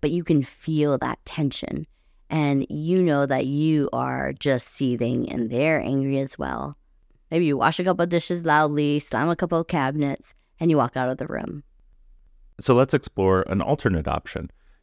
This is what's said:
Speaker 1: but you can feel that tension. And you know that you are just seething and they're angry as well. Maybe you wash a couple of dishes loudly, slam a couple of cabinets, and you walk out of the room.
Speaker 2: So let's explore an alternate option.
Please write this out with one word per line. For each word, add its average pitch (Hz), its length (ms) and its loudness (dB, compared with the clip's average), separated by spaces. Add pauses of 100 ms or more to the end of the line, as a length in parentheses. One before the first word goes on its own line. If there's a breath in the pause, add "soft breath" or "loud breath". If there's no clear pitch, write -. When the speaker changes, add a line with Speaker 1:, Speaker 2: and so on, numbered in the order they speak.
Speaker 1:
but 151 80 0
you 170 140 -2
can 151 180 4
feel 147 560 0
that - 260 -6
tension. - 640 -4 (460)
And 143 360 0
you 170 360 0
know 143 240 2
that 131 180 0
you 147 480 2
are 131 400 -2
just 135 360 -2
seething 123 640 -2
and 117 200 -4
they're 143 300 2
angry 135 360 -2
as 135 220 -6
well. 139 380 -6 (520)
Maybe 170 160 2
you 143 120 2
wash 156 220 0
a 180 40 0
couple 180 200 2
of 175 60 -2
dishes 170 340 -2
loudly, 147 560 2
slam 139 300 -2
a 170 60 0
couple 165 240 0
of 165 80 -4
cabinets, 143 640 -2 (260)
and 165 120 2
you 151 60 6
walk 120 200 2
out 127 120 0
of 135 80 -4
the 135 100 -8
room. - 360 -8 (960)
Speaker 2:
So - 140 4
let's 131 200 4
explore 95 540 2
an 95 140 0
alternate 95 460 0
option. 73 440 -6 (320)